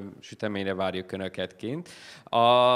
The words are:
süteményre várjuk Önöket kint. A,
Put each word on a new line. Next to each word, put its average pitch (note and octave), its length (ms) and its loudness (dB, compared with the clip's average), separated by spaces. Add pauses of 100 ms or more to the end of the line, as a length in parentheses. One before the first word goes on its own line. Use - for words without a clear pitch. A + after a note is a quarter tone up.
(200)
süteményre G2 540 -6
várjuk F#2 380 -6
Önöket F#2+ 440 -8
kint. D3 340 -10 (340)
A, - 140 -4 (380)